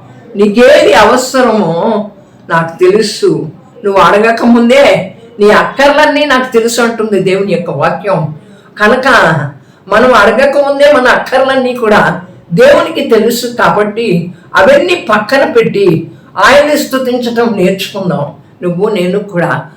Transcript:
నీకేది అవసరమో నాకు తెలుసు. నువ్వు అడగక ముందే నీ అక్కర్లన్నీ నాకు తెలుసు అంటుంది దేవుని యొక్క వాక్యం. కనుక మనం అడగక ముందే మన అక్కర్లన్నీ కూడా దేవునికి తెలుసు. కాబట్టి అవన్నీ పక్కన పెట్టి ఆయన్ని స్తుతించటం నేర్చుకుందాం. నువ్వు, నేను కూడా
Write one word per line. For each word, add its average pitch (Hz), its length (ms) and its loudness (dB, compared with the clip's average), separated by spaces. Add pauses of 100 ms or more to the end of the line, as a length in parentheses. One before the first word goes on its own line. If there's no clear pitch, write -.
(380)
నీకేది 240 560 4
అవసరమో 214 1160 0 (400)
నాకు 165 280 -2
తెలుసు. 185 720 0 (340)
నువ్వు 196 160 0
అడగక 208 440 2
ముందే 233 680 2 (260)
నీ 208 100 4
అక్కర్లన్నీ 285 720 2
నాకు 262 280 -2
తెలుసు 233 300 0
అంటుంది 214 380 -2
దేవుని 185 320 -2
యొక్క 165 180 -4
వాక్యం. 160 640 -4 (440)
కనుక 226 280 0 (840)
మనం 247 260 2
అడగక 247 440 2 (100)
ముందే 285 240 4
మన 254 140 0
అక్కర్లన్నీ 254 680 -2
కూడా 208 460 0 (320)
దేవునికి 269 580 2
తెలుసు. 233 360 0
కాబట్టి 208 840 -2 (260)
అవన్నీ 294 540 2
పక్కన 247 340 0
పెట్టి 202 680 0 (340)
ఆయన్ని 285 340 4
స్తుతించటం 240 800 -2
నేర్చుకుందాం. 180 680 -4 (360)
నువ్వు, 180 260 -4
నేను 185 300 -2
కూడా - 480 -4 (100)